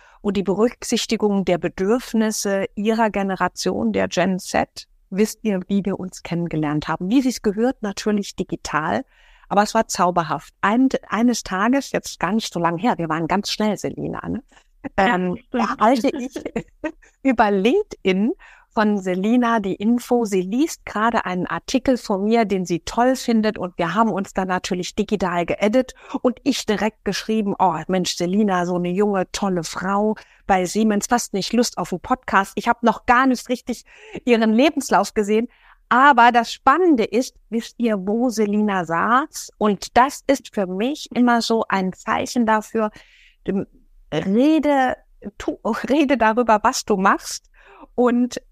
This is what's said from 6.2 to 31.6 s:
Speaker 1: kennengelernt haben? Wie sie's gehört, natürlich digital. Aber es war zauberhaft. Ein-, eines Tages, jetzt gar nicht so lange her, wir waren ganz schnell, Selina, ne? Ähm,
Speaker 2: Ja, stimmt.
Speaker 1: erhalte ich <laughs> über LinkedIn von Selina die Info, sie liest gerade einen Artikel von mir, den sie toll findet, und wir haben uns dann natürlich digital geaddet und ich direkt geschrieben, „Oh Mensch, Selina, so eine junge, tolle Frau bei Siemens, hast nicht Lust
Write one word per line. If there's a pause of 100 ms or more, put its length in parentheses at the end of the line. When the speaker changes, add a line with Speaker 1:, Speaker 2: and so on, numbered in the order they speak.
Speaker 1:
kennengelernt
haben?
Wie
sie's
gehört,
natürlich
digital. (440)
Aber
es
war
zauberhaft.
Ein-, (180)
eines
Tages,
jetzt
gar
nicht
so
lange
her,
wir
waren
ganz
schnell,
Selina,
ne? (520)
Ähm, (160)
Speaker 2:
Ja,
stimmt.
Speaker 1:
erhalte
ich (520)
<laughs>
über
LinkedIn (360)
von
Selina
die
Info,
sie
liest
gerade
einen
Artikel
von
mir,
den
sie
toll
findet,
und
wir
haben
uns
dann
natürlich
digital
geaddet (260)
und
ich
direkt
geschrieben,
„Oh (120)
Mensch,
Selina,
so
eine
junge,
tolle
Frau (300)
bei
Siemens,
hast
nicht
Lust